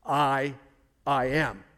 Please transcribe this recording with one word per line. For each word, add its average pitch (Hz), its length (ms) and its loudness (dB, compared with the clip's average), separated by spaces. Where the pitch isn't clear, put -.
I, 139 480 0
I 135 200 2
am. 131 380 -2